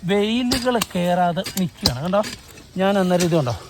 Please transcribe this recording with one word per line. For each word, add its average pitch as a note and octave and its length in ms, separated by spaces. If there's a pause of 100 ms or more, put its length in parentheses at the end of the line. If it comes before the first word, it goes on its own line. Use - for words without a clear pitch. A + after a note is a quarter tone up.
(120)
വെയിലുകൾ A#3+ 640 (180)
കയറാതെ F3 500 (160)
നിൽക്കുകയാണ്. E3+ 460
കണ്ടോ? F#3+ 160 (580)
ഞാൻ F#3+ 220
അന്നേരം F3+ 260
ഇത് E3 120
കണ്ടോ B2+ 160 (140)